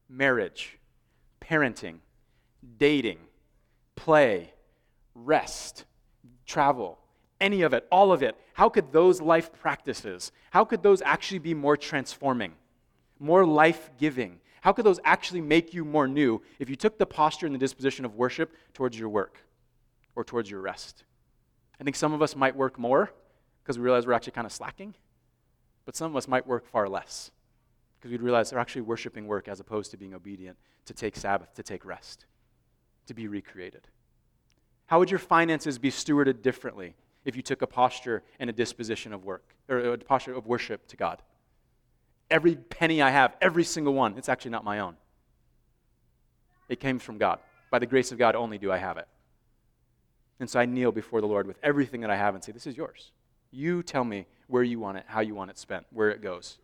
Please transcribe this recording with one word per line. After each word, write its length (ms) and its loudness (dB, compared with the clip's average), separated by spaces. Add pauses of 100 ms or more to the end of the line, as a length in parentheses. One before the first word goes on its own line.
marriage, 720 -2 (640)
parenting, 580 -2 (800)
dating, 400 2 (760)
play, 560 4 (640)
rest, 720 -4 (600)
travel, 540 0 (400)
any 220 0
of 120 4
it, 160 -2
all 220 6
of 100 4
it, 140 -2 (160)
how 160 4
could 240 0
those 280 6
life 320 2
practices, 760 -8 (220)
how 120 6
could 180 -2
those 200 6
actually 380 -2
be 120 -4
more 240 2
transforming, 760 -4 (680)
more 260 6
life-giving? 920 2 (220)
How 120 4
could 140 -2
those 180 6
actually 360 2
make 340 2
you 100 -6
more 220 2
new 340 0 (180)
if 120 -8
you 60 -8
took 220 -2
the 80 2
posture 400 0
and 80 -4
the 40 -6
disposition 460 -2
of 100 -10
worship 400 -2 (180)
towards 240 -4
your 120 -8
work 320 -2 (760)
or 80 -6
towards 260 -6
your 120 -12
rest? 440 -12 (760)
I 40 -14
think 120 -4
some 160 -2
of 100 -2
us 140 0
might 180 0
work 240 -4
more 340 2 (520)
'cause 140 -6
we 60 -4
realize 220 2
we're 60 0
actually 200 -2
kinda 180 -10
slacking, 440 -14 (920)
but 120 -16
some 140 -6
of 60 -6
us 120 -4
might 180 0
work 200 -4
far 220 0
less 420 -10 (680)
'cause 100 -18
we'd 120 -6
realize 280 2
they're 80 -4
actually 240 -6
worshiping 440 -8
work 220 -4
as 120 -12
opposed 300 -8
to 60 -18
being 180 -18
obedient, 440 -18 (260)
to 100 -18
take 220 -8
Sabbath, 380 -4
to 80 -16
take 220 -14
rest, 420 -18 (800)
to 80 -16
be 140 -10
recreated. 600 -14 (960)
How 120 4
would 120 4
your 80 0
finances 600 0
be 120 0
stewarded 520 2
differently 520 -6 (300)
if 100 -6
you 80 -10
took 200 -6
a 40 0
posture 560 0 (160)
and 100 -6
a 40 -4
disposition 600 -6
of 120 -14
work, 320 -12 (120)
or 100 0
a 200 -2
posture 360 -2
of 120 -10
worship 420 -4
to 80 -20
God? 260 -4 (1080)
Every 240 4
penny 480 0
I 80 6
have, 300 4
every 240 2
single 300 -2
one, 240 0
it's 100 -8
actually 240 -4
not 100 -6
my 180 -4
own. 160 -8 (1700)
It 100 -6
came 200 -4
from 200 -14
God. 220 0 (300)
By 80 2
the 80 0
grace 260 2
of 60 -6
God 180 4
only 220 -6
do 120 -4
I 60 2
have 220 -6
it. 100 -14 (1300)
And 100 -10
so 120 0
I 60 2
kneel 260 0
before 280 -4
the 60 0
Lord 200 0
with 160 -14
everything 400 -2
that 80 -4
I 60 0
have 180 0
and 100 -16
say, 80 -16
"This 140 -20
is 100 -12
yours. 360 -14 (380)
You 320 -4
tell 220 -2
me 220 -6 (220)
where 140 2
you 160 0
want 200 -8
it, 100 -16
how 120 -2
you 140 -2
want 160 -10
it 80 -20
spent, 320 -10
where 200 2
it 100 -4
goes. 440 -12